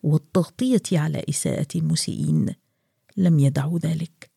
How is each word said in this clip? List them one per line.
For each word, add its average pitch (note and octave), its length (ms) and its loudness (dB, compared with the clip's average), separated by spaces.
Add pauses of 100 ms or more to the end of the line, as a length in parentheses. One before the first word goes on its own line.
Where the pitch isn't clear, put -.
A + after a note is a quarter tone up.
والتغطية F#3 760 0 (100)
على D3 380 -2
إساءة - 460 -2
المسيئين، D#3 760 0 (680)
لم F3 220 4
يدعوا C#3+ 400 2
ذلك D#3+ 580 -6